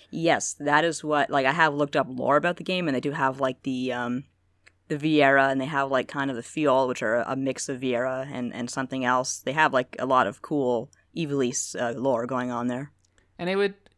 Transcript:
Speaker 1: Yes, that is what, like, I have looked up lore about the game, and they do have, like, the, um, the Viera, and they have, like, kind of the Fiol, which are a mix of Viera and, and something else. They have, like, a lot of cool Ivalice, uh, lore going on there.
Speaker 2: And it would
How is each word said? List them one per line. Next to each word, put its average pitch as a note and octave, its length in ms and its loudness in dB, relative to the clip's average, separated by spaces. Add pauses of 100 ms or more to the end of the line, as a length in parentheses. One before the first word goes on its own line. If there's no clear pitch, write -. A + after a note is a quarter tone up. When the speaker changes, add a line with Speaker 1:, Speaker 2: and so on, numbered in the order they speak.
(120)
Speaker 1:
Yes, D#3+ 480 0
that D3 240 4
is E3 200 -2
what, D3 260 0
like, C#3+ 160 2
I C3+ 80 2
have D#3+ 200 4
looked C#3+ 220 0
up C3+ 140 2
lore C3 280 2
about F3 200 0
the E3+ 60 -14
game, F3+ 240 -2
and C3+ 80 0
they B2 60 0
do C#3+ 100 -2
have, C3+ 280 0
like, C3 240 -2
the, B2+ 300 -2
um, B2 320 -4 (640)
the D3+ 80 -2
Viera, C#3 540 6
and C3+ 80 0
they C3 60 -2
have, C#3 240 -2
like, B2+ 180 0
kind C#3 220 -4
of B2+ 60 -6
the A#2 80 -8
Fiol, C3+ 440 2
which B2+ 140 -4
are A#2 200 0
a C3 140 -4
mix C3+ 320 -4
of B2+ 140 -8
Viera C3 500 -2
and, B2 220 -6
and A#2+ 160 -6
something C3 360 -6
else. B2+ 340 0
They C3 140 -6
have, D3+ 200 2
like, B2+ 260 0
a B2+ 60 -2
lot B2+ 220 4
of - 140 -8
cool B2 500 -2 (240)
Ivalice, C#3 600 -2
uh, A#2 220 -4
lore A#2+ 300 0
going B2 240 -4
on A#2+ 160 -2
there. C3 240 -6 (480)
Speaker 2:
And F3 100 -4
it F#3+ 60 0
would G3 200 0 (220)